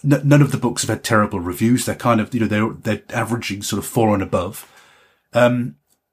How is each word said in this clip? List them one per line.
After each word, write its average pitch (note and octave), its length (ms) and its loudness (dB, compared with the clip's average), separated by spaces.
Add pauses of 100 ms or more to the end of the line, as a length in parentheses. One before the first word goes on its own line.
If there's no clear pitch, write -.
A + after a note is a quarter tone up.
n-, C#3 180 2
none C#3+ 200 6
of A#2+ 100 2
the A#2 60 -2
books - 240 -2
have - 80 -4
had G#2+ 120 -4
terrible G#2 380 0
reviews. A2+ 460 0
They're G2+ 80 -4
kind A#2 260 0
of, G#2 140 -4
you A#2+ 60 0
know, G#2+ 60 0
they're, G#2+ 220 0 (300)
they're - 200 -10
averaging A2+ 440 -6
sort G2+ 200 -6
of - 40 -10
four A2 260 2
and G2 100 0
above. F#2 480 -6 (640)
Um, B2 440 2 (360)